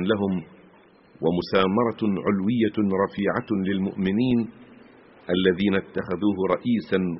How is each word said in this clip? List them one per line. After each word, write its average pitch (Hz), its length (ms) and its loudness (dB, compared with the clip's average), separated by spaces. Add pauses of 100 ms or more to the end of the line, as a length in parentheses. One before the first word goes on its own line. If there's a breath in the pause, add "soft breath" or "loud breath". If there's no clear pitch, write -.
(100)
لهم، 98 240 0 (880)
ومسامرة 95 800 2 (240)
علوية 104 500 0 (280)
رفيعة 98 460 -2 (180)
للمؤمنين 98 680 0 (1000)
الذين 92 380 2
اتخذوه 95 640 -2 (160)
رئيسا 107 440 0 (220)